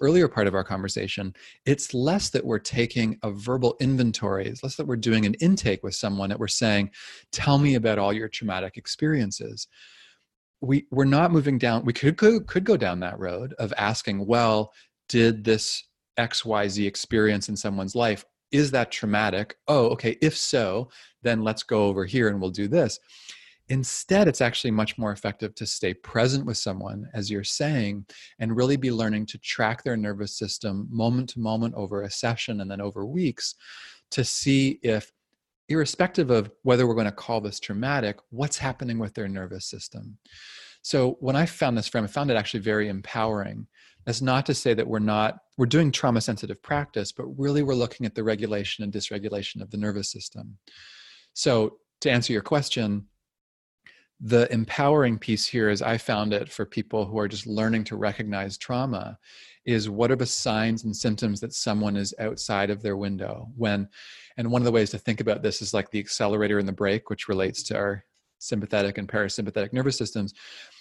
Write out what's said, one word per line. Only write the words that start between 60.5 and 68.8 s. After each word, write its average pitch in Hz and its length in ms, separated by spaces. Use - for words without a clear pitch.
and 107 100
symptoms 107 460
that - 120
someone 104 440
is 101 240
outside 104 500
of 104 120
their 101 140
window 101 600
when, 101 320
and 117 120
one 123 140
of - 20
the 120 60
ways 110 200
to 104 80
think 110 220
about 110 220
this - 180
is 107 140
like 98 160
the 107 80
accelerator 104 600
and 98 80
the 95 40
brake, 101 380
which - 160
relates 95 380
to 107 120
our 101 280
sympathetic 101 580